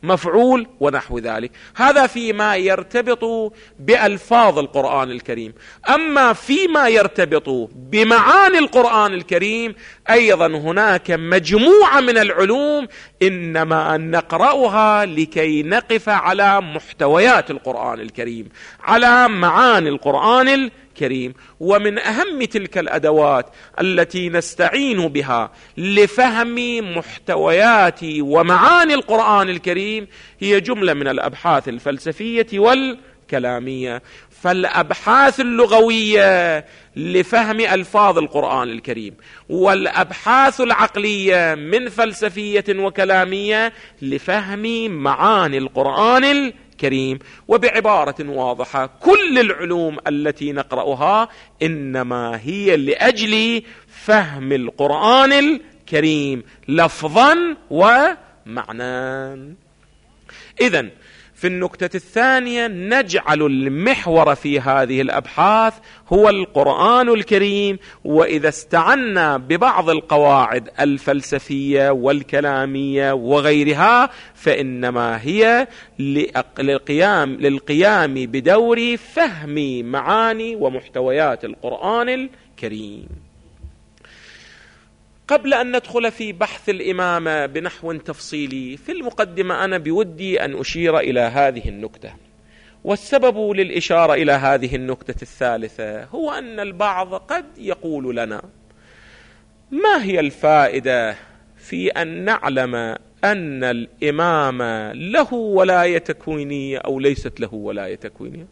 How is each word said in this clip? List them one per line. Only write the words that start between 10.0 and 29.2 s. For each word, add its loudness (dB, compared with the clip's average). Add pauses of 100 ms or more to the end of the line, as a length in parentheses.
أيضًا 4
هناك 0
مجموعة 4
من 2
العلوم 0 (360)
إنما 0
أن -4
نقرأها 2
لكي -2
نقف -2
على 2
محتويات 2
القرآن -6
الكريم، -10 (320)
على 4
معاني 4
القرآن 2
الكريم. -4 (260)
ومن 2
أهم -4
تلك -6
الأدوات 0 (340)
التي -2
نستعين -2
بها -4 (260)
لفهم 2 (400)
محتويات 2
ومعاني 4
القرآن 2